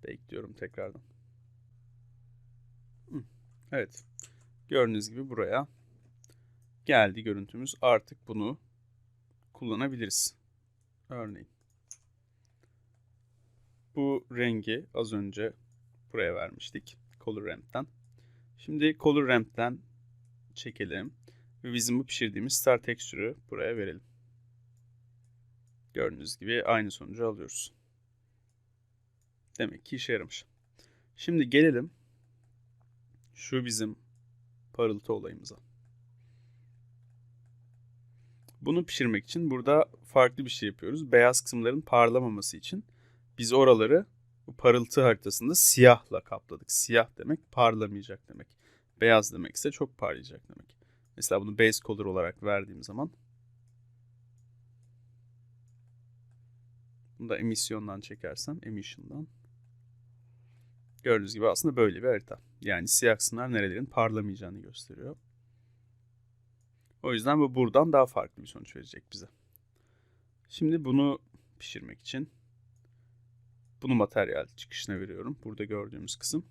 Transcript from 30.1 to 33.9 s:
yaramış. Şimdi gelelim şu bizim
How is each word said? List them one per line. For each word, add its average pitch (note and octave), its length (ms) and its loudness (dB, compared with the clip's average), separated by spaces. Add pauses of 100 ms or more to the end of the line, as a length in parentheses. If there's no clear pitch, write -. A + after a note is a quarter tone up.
yaramış. - 320 -8 (680)
Şimdi D#3 340 0
gelelim C#3+ 420 4 (1400)
şu B2+ 320 -6
bizim A2 300 -6 (760)